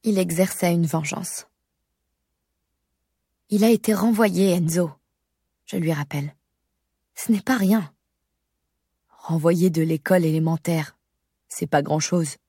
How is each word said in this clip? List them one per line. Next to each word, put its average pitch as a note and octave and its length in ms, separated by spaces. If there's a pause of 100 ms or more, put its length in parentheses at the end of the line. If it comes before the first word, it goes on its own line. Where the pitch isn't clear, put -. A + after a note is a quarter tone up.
Il G#3 140
exerçait F3+ 560
une E3+ 120
vengeance. D#3+ 640 (2000)
Il G#3 160
a A#3 40
été G#3+ 240
renvoyé, G3 600
Enzo, E3 380 (760)
je - 100
lui E3 160
rappelle. D3 420 (800)
Ce - 180
n'est G3 80
pas C4 160
rien. G3 360 (1160)
Renvoyé E3 600
de D#3+ 120
l'école E3 420
élémentaire, D#3+ 760 (520)
c'est - 180
pas D3 140
grand-chose. D#3 560 (120)